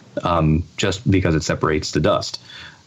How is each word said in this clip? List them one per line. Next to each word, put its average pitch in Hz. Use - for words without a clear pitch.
um, 80
just 95
because 90
it 78
separates 78
the 80
dust, -